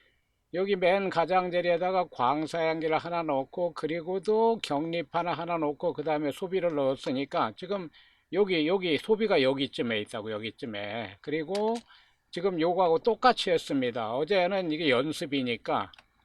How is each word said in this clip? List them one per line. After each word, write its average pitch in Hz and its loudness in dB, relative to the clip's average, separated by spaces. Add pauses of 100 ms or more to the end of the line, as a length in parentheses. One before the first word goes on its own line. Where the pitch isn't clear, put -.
(540)
여기 196 0
맨 190 2
가장자리에다가 175 2
광사양기를 156 0
하나 170 -4
넣고, 156 -2
그리고 165 -4
또 220 2
격리판을 165 -2
하나 170 -4
넣고, 147 -2
그 147 -6
다음에 151 0
소비를 175 -2
넣었으니까 135 0
지금 185 -8 (420)
여기, 175 2
여기 180 2
소비가 202 2
여기쯤에 131 0
있다고, 107 -8
여기쯤에. 104 -8
그리고 190 -2 (560)
지금 175 -2
요거하고 170 4
똑같이 220 4
했습니다. 123 0
어제는 180 0
이게 156 0
연습이니까. 131 0 (340)